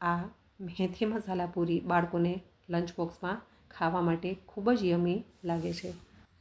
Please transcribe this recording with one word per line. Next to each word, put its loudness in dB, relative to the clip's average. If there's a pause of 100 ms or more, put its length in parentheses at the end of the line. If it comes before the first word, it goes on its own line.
આ 2 (440)
મેથી -2
મસાલા 0
પૂરી 0
બાળકોને 2 (360)
લંચ 0
બોક્સમાં -4 (280)
ખાવા 0
માટે 2 (180)
ખૂબ 0
જ 2
યમી 2 (200)
લાગે -2
છે. -8 (500)